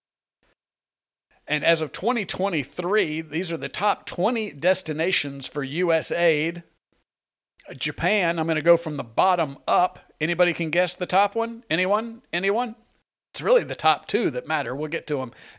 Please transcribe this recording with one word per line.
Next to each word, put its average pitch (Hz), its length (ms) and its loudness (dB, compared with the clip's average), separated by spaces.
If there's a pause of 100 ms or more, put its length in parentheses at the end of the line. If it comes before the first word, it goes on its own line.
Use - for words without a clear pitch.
(1500)
And 151 200 -2
as 165 160 4
of 147 100 -6
twenty 226 320 -2
twenty-three, 180 960 -2
these 160 320 -6
are 165 60 -4
the 139 100 -6
top 190 380 -2
twenty 220 460 -2
destinations 156 920 -2
for - 160 -6
U 160 300 0
S 160 180 2
aid. 170 540 0 (1120)
Japan, 170 640 0
I'm 160 80 0
gonna 160 140 0
go 170 160 8
from 160 180 -4
the 135 80 -6
bottom 151 540 2 (100)
up. 190 320 2 (220)
Anybody 170 320 2
can 165 160 -2
guess 170 260 0
the 185 100 -4
top 202 300 2
one? 226 340 -4
Anyone? 208 520 0 (100)
Anyone? 202 460 -2 (560)
It's - 80 -10
really 220 240 4
the 131 100 -6
top 156 300 0
two 202 260 2
that 123 160 -6
matter. 151 260 -2
We'll 147 140 -6
get 151 200 -6
to 143 140 -2
'em. 120 120 -8 (260)